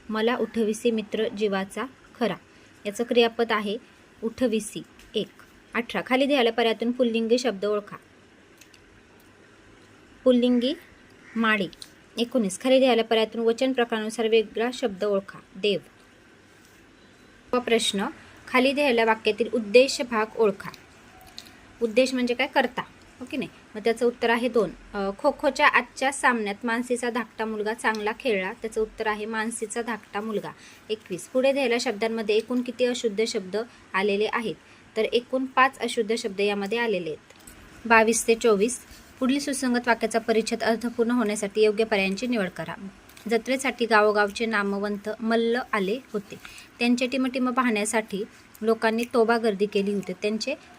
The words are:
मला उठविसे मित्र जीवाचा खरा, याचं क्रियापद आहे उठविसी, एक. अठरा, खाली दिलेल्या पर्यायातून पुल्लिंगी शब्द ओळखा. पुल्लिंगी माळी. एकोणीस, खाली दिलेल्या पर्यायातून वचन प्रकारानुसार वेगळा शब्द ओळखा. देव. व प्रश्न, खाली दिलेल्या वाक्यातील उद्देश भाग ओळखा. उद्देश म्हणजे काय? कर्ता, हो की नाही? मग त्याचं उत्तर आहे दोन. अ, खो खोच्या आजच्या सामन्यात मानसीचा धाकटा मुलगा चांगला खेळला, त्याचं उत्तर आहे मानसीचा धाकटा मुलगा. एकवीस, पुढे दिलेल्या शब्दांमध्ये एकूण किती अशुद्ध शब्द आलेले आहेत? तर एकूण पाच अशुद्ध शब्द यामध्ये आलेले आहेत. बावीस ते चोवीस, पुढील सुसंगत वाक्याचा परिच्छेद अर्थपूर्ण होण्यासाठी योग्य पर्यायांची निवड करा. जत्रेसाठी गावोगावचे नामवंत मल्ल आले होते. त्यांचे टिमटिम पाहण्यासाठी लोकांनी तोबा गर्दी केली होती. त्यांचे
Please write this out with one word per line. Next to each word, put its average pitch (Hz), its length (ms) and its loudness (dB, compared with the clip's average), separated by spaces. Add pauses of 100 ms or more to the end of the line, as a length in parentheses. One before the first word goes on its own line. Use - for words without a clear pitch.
मला 226 260 0
उठविसे 220 560 -2
मित्र 214 360 -4
जीवाचा 202 580 -2 (340)
खरा, 196 160 0 (500)
याचं 202 180 -4
क्रियापद 233 480 2
आहे 214 260 -2 (460)
उठविसी, 220 580 -4 (340)
एक. 208 120 -2 (460)
अठरा, 220 320 -4
खाली 262 200 2
दिलेल्या 247 280 2
पर्यायातून 226 380 0
पुल्लिंगी 226 480 2
शब्द 202 260 -2
ओळखा. 208 300 -4 (2250)
पुल्लिंगी 247 500 4 (640)
माळी. 214 320 2 (500)
एकोणीस, 226 440 -2
खाली 262 180 6
दिलेल्या 233 260 4
पर्यायातून 220 360 0
वचन 233 320 2
प्रकारानुसार 226 540 -2
वेगळा 220 460 2
शब्द 202 300 -4
ओळखा. 196 360 -2 (160)
देव. 190 240 0 (1700)
व 247 60 0
प्रश्न, 226 460 0 (420)
खाली 254 240 4
दिलेल्या 254 340 2
वाक्यातील 220 480 0
उद्देश 247 480 4
भाग 233 240 -2 (120)
ओळखा. 202 320 0 (1120)
उद्देश 240 320 2
म्हणजे 247 200 0
काय? 262 140 0
कर्ता, 254 340 0 (380)
हो 254 120 -14
की 302 60 -6
नाही? 180 120 -6 (260)
मग 214 80 -8
त्याचं 233 220 2
उत्तर 240 240 0
आहे 233 200 2
दोन. 214 200 2 (240)
अ, 196 240 -2
खो 285 220 2
खोच्या 294 280 2
आजच्या 262 460 0
सामन्यात 220 500 0
मानसीचा 240 460 -2
धाकटा 226 360 -6
मुलगा 214 280 -4
चांगला 220 460 -2
खेळला, 202 340 -2
त्याचं 220 280 -6
उत्तर 220 260 -4
आहे 214 180 -4
मानसीचा 226 560 -6
धाकटा 214 400 -8
मुलगा. 202 280 -6 (400)
एकवीस, 214 380 -8
पुढे 262 240 2
दिलेल्या 254 300 0
शब्दांमध्ये 226 540 -2
एकूण 247 260 0
किती 247 240 -2
अशुद्ध 233 420 -2
शब्द 196 300 -6 (360)
आलेले 202 400 0
आहेत? 220 220 -4 (420)
तर 220 60 0
एकूण 254 420 -2
पाच 262 340 2
अशुद्ध 226 360 -2
शब्द 202 260 -4
यामध्ये 202 360 0
आलेले 196 320 -2
आहेत. - 240 -12 (520)
बावीस 226 420 6
ते 226 80 4
चोवीस, 226 440 2 (400)
पुढील 262 200 2
सुसंगत 254 480 -2
वाक्याचा 226 320 0
परिच्छेद 226 440 0
अर्थपूर्ण 233 480 0
होण्यासाठी 214 520 0
योग्य 214 200 4
पर्यायांची 196 440 0
निवड 214 220 -2
करा. 165 240 -10 (560)
जत्रेसाठी 240 560 -2
गावोगावचे 208 600 4
नामवंत 202 640 -2 (100)
मल्ल 233 400 0 (140)
आले 208 240 -2 (160)
होते. 202 220 -8 (440)
त्यांचे 247 280 2
टिमटिम 254 420 -2
पाहण्यासाठी 220 720 0 (380)
लोकांनी 226 420 0 (100)
तोबा 233 240 4
गर्दी 208 280 0
केली 202 280 -2
होती. 185 200 -4
त्यांचे 220 420 -4 (240)